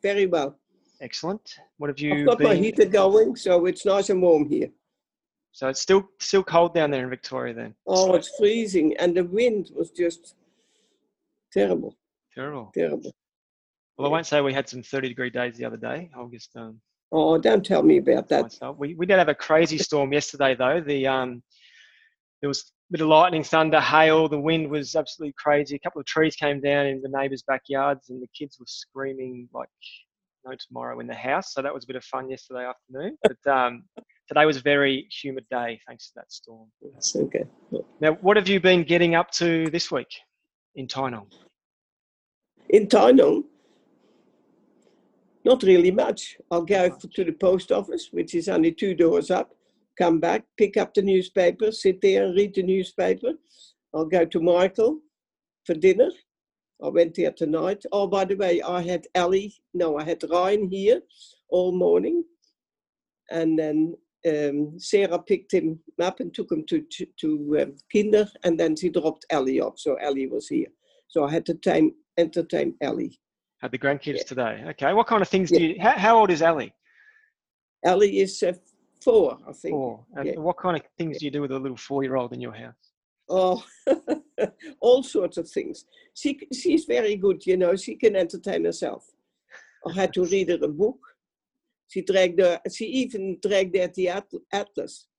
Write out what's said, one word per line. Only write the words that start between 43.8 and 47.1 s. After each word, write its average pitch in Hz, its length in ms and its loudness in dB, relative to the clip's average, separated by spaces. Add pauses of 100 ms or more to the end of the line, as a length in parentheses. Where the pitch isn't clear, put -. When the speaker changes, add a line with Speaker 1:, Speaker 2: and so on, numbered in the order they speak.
Speaker 1:
Not 254 200 4
really 185 280 8
much. - 460 -2 (140)
I'll 170 120 0
go 185 240 2
Speaker 2:
Not 180 100 -4
Speaker 1:
f-, - 60 -20
Speaker 2:
much. 180 120 -18